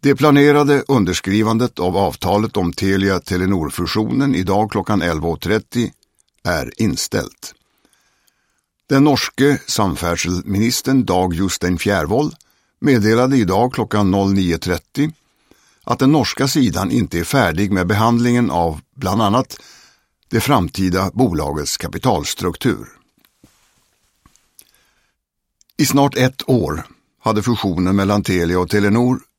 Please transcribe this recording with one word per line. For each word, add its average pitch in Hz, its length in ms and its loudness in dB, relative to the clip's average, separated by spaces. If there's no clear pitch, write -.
Det 139 160 2
planerade 143 720 4
underskrivandet 110 880 0
av 90 180 -2
avtalet 98 600 -2
om 87 160 -2
Telia-Telenor-fusionen 98 1600 -2
idag 98 360 0
klockan 101 320 -2
elva 82 260 -2
och 80 120 -6
trettio 110 520 -4
är 78 380 -4
inställt. - 720 -6
Den 139 180 4
norske 139 640 2
samfärdselministern 98 1400 -2
Dag 90 300 0
Jostein 90 440 -2
Fjærvoll 101 560 0
meddelade 123 560 2
idag 110 380 2
klockan 104 360 0
noll 98 220 2
nio 92 260 0
trettio 139 540 -4
att 120 140 -4
den 135 140 4
norska 135 360 0
sidan 98 420 0
inte 104 280 -2
är 82 60 -2
färdig 98 480 0
med 92 140 0
behandlingen 117 640 2
av 82 300 -2
bland 101 280 -2
annat 107 380 0
det 117 120 0
framtida 95 760 0
bolagets 76 600 -2
kapitalstruktur. 85 1200 -4
I 147 100 2
snart 139 300 2
ett 127 320 -2
år 82 380 0
hade 107 240 -2
fusionen 95 540 0
mellan 101 260 2
Telia 90 380 0
och 87 100 -2
Telenor 113 520 2